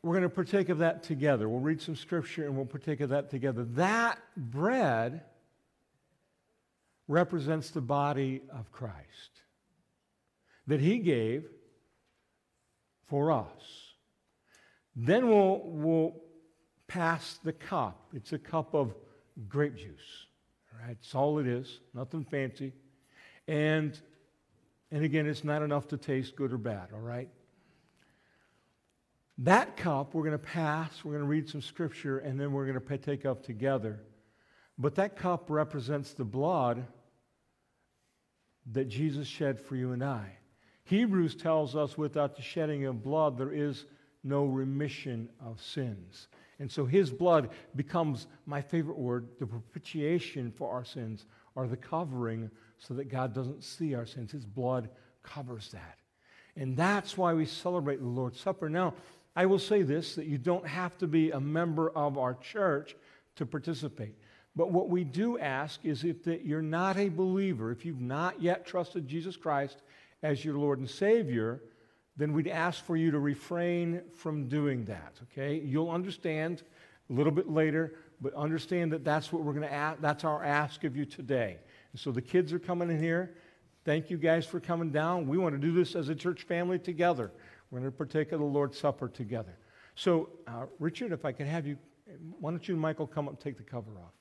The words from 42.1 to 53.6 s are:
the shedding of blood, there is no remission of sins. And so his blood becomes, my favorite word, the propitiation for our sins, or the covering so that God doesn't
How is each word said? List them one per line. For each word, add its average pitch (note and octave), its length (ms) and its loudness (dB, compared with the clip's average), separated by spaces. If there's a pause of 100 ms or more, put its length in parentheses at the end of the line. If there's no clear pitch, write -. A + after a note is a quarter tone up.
the C3+ 60 -12
shedding D3+ 420 -2
of B2 180 -2
blood, C#3+ 360 2
there C3+ 140 -2
is D3 340 -2 (360)
no C#3 220 2
remission C3+ 840 -2 (160)
of A2+ 160 -10
sins. G2+ 680 -8 (300)
And C#3 120 -8
so C#3 160 -2
his D#3 240 6
blood D#3+ 400 4 (240)
becomes, C#3+ 520 0 (200)
my C#3+ 140 -4
favorite D#3+ 380 -2
word, B2 300 -2 (100)
the C3 80 -4
propitiation D3 1080 -4
for C3+ 180 -6
our B2 140 -4
sins, A2 420 -8 (280)
or C3 120 -2
the A#2+ 100 -2
covering B2 760 -4 (280)
so - 160 -10
that C3+ 140 -6
God B2+ 260 -2
doesn't C3+ 280 -4